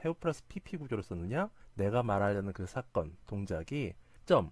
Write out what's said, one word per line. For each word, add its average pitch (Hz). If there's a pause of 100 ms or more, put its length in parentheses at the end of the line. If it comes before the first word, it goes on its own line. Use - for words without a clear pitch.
have 165
플러스 -
피피 -
구조를 117
썼느냐? 104 (240)
내가 101
말하려는 101
그 92
사건, 85 (120)
동작이 101 (360)
시점, 120